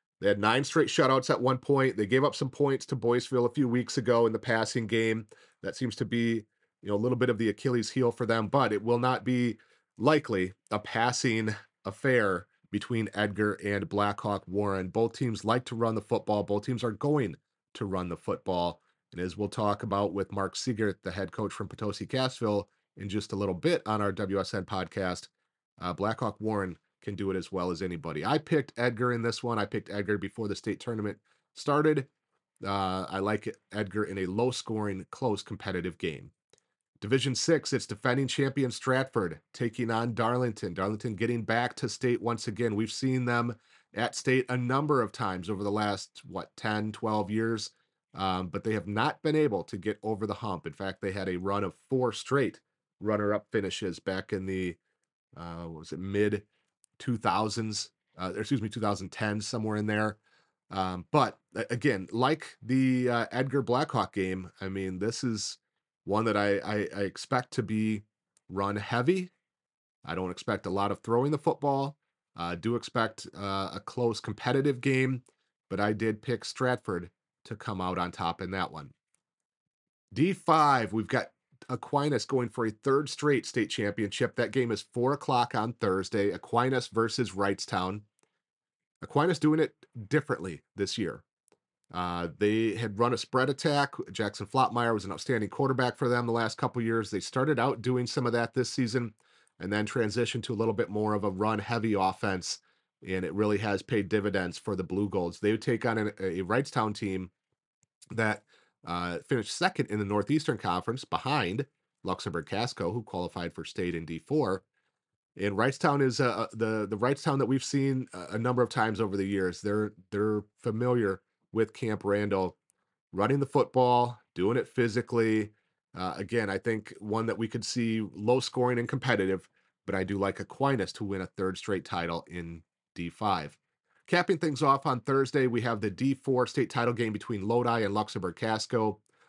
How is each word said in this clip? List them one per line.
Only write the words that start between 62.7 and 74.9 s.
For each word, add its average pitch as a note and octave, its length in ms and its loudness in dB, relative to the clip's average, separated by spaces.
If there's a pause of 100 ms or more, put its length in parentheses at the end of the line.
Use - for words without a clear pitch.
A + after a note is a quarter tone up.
uh, A#2 200 0
Edgar C3+ 300 0
Blackhawk A#2+ 540 0
game, F#2 360 -2 (100)
I G2 80 -6
mean, F#2+ 320 -4
this A2 220 -4
is A2 360 -4 (460)
one G#2 220 0
that G#2 100 2
I, G2+ 220 4
I, G#2 360 -2
I G2 60 -4
expect G#2 520 -2
to A#2+ 100 -2
be G#2+ 400 0 (460)
run G2 280 0
heavy. B2+ 540 0 (720)
I D#2+ 100 -6
don't F#2 160 -4
expect G2 360 -4
a F#2+ 40 -4
lot G2 220 0
of - 80 -6
throwing B2 300 2
the D3+ 80 0
football. C#3 580 0 (400)
I E2+ 200 -4
do A2+ 200 -2
expect, - 500 -2 (100)
uh, G2 380 -4
a G#2+ 100 -8
close A#2 360 -2
competitive B2+ 600 0
game, C3 420 0 (460)